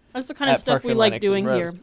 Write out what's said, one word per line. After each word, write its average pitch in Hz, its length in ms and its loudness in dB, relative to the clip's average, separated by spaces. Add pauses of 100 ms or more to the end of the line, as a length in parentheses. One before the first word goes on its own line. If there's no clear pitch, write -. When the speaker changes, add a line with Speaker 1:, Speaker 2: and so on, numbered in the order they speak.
(140)
Speaker 1:
That's 254 120 -8
the 294 80 -14
kind 277 160 0
of 269 60 6
Speaker 2:
at - 60 -2
Speaker 1:
stuff 254 200 0
we 247 120 -6
Speaker 2:
Parkland 226 40 2
Speaker 1:
like 220 140 4
Speaker 2:
Lennox 208 140 -6
and 196 40 4
Speaker 1:
doing 196 140 0
Speaker 2:
Rose. 175 260 0
Speaker 1:
here 180 120 -16